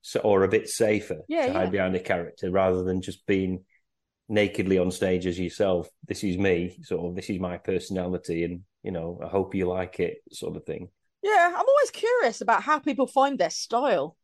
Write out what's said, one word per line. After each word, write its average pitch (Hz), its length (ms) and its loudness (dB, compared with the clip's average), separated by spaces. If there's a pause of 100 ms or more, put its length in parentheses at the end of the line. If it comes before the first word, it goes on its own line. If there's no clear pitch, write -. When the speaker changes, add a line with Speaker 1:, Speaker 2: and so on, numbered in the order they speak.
Speaker 1:
so, - 200 -4
or 98 240 6
a 95 40 4
bit 107 180 2
safer 107 520 0 (100)
Speaker 2:
Yeah, 311 200 0
Speaker 1:
to 90 40 -2
hide 95 120 0
Speaker 2:
yeah. 92 60 0
Speaker 1:
behind 92 240 0
a 92 60 0
character 90 500 -4
rather 92 320 2
than 92 200 -2
just - 240 -12
being 95 380 0 (680)
nakedly 101 480 2
on 92 120 2
stage 92 360 0
as 90 120 -2
yourself. 90 520 -2 (160)
"This - 180 -6
is 92 140 -2
me, 90 460 0
sort 87 220 -6
of, 87 100 -6
this 95 120 -10
is 98 100 -4
my 90 200 -4
personality, 90 840 -4
and, 87 180 -6 (200)
you 95 100 -8
know, 85 300 -8
I 80 60 -10
hope 92 260 -2
you 95 140 0
like 90 320 -4
it," 85 300 -4
sort 82 260 -10
of 78 80 -14
thing. 90 240 -10 (340)
Speaker 2:
Yeah, 392 320 4
I'm 359 140 0
always 554 220 4
curious 453 500 0
about 208 220 2
how 294 160 2
people 269 280 0
find 269 320 2
their 165 120 2
style. 208 720 0